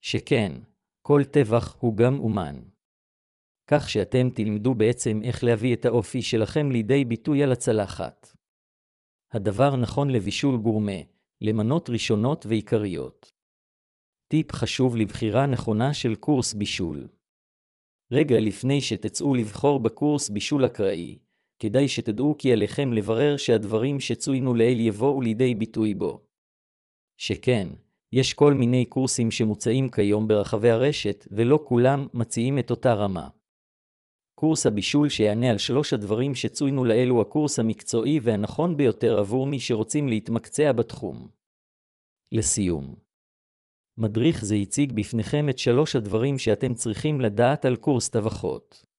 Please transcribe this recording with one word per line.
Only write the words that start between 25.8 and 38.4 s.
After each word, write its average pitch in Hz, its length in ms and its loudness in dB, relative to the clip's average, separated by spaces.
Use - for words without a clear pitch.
בו. - 320 -6
שכן, 104 520 -2
יש 131 220 0
כל 143 200 6
מיני 127 300 2
קורסים 127 460 -2
שמוצעים 117 600 0
כיום 104 380 0
ברחבי 107 420 2
הרשת, 117 600 0
ולא 123 340 2
כולם 131 500 2
מציעים 120 440 -2
את 120 120 -2
אותה 120 240 2
רמה. 98 340 -2
קורס 156 320 2
הבישול 123 420 2
שיענה 113 420 2
על 104 80 2
שלוש 143 340 -2
הדברים 110 420 -2
שצוינו 135 500 -2
לעיל 120 240 4
הוא 123 120 4
הקורס 147 380 0
המקצועי 117 640 0
והנכון 117 540 0